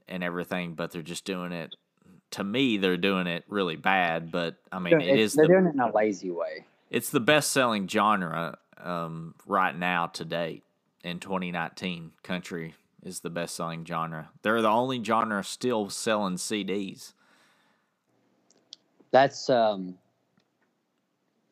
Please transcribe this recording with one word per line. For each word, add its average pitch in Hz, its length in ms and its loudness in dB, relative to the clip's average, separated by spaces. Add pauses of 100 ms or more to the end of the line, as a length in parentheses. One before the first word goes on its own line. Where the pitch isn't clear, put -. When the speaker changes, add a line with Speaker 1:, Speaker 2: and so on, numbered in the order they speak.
Speaker 1:
and 90 160 -8
everything, 87 500 -4
but 82 180 -6
they're 85 120 -10
just 82 200 -10
doing 90 280 -6
it, 82 220 -10 (580)
to 101 120 -6
me, 113 340 2
they're 92 200 4
doing 92 300 2
it 85 200 -4
really 95 280 0
bad, 85 560 2
but, 87 260 -2 (140)
I 92 80 -6
mean, 90 180 4
Speaker 2:
They're, 87 100 2
Speaker 1:
it 107 120 6
Speaker 2:
it's, - 0 -
Speaker 1:
is 110 160 2
Speaker 2:
they're 156 120 6
Speaker 1:
the 175 60 8
Speaker 2:
doing 185 140 6
it 147 80 -2
in 135 40 -2
a 113 140 0
lazy 101 380 0
way. 82 340 -8 (240)
Speaker 1:
it's - 220 -2
the 143 80 2
best-selling 117 680 2
genre, 90 720 0 (240)
um, 82 540 -8 (100)
right 92 320 0
now 87 300 0
to - 180 -10
date. 82 380 -6 (400)
In 87 160 -8
twenty 92 320 -4
nineteen, 85 640 -8 (100)
country 87 500 -8 (300)
is 90 160 -12
the 87 100 -8
best-selling 82 560 -6
genre. 82 460 -6 (100)
They're 113 200 2
the 110 80 4
only 123 340 2
genre 110 400 0
still 110 460 -2
selling 101 480 0
C 104 260 -4
Ds. 95 500 -6 (2000)
Speaker 2:
That's, 135 380 6
um, 101 480 2 (1500)